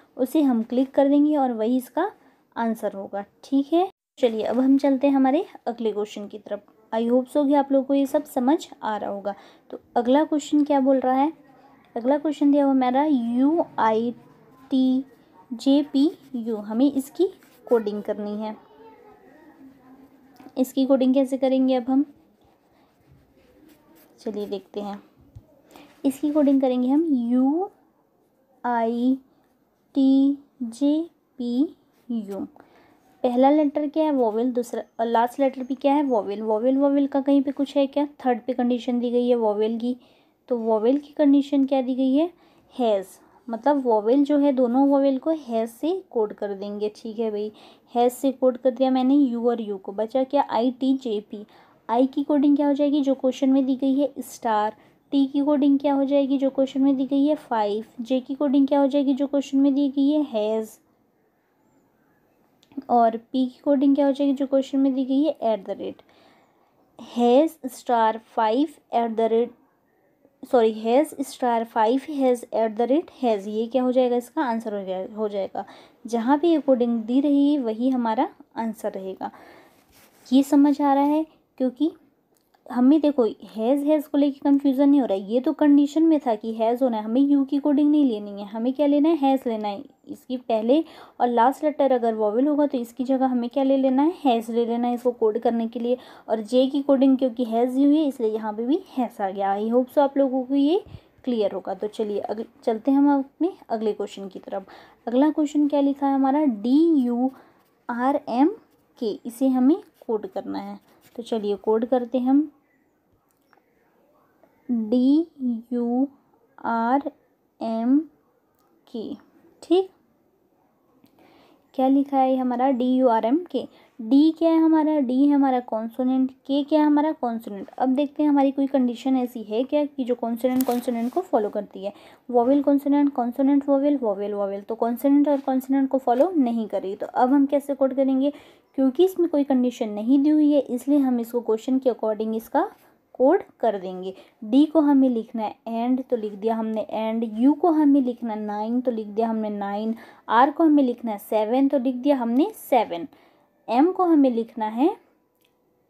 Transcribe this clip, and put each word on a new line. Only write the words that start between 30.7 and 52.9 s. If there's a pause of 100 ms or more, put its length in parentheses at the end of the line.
पी (540)
यू। (840)
पहला
लेटर
क्या
है?
वॉवेल।
दूसरा, (200)
लास्ट
लेटर
भी
क्या
है?
वॉवेल।
वॉवेल,
वॉवेल
का
कहीं
पे
कुछ
है
क्या? (120)
थर्ड
पे
कंडीशन
दी
गई
है
वॉवेल
की। (520)
तो
वॉवेल
की
कंडीशन
क्या
दी
गई
है? (440)
हैज़। (300)
मतलब
वॉवेल
जो
है,
दोनों
वॉवेल
को (100)
हैज़
से
कोड
कर
देंगे।
ठीक
है
भाई, (440)
हैज़
से
कोड
कर
दिया
मैंने
यू
और
यू
को।
बचा
क्या?
आई
टी
जे (120)
पी। (440)
आई
की
कोडिंग
क्या
हो
जाएगी?